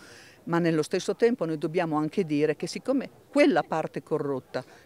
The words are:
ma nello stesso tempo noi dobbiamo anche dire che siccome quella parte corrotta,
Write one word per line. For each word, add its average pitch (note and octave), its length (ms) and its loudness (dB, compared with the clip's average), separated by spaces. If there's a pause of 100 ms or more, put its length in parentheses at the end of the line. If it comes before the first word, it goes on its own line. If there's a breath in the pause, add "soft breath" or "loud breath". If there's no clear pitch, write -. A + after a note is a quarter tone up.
(440 loud breath)
ma E3+ 140 0
nello E3 240 2
stesso F#3+ 320 -2
tempo A#3 300 2
noi D#3+ 140 -4
dobbiamo E3 380 -2
anche D#3 280 0
dire D3+ 320 0
che F3+ 100 -8
siccome A#3+ 440 -4 (180)
quella B3 340 4
parte D#3+ 400 -4
corrotta, C#3+ 600 -4 (220 loud breath)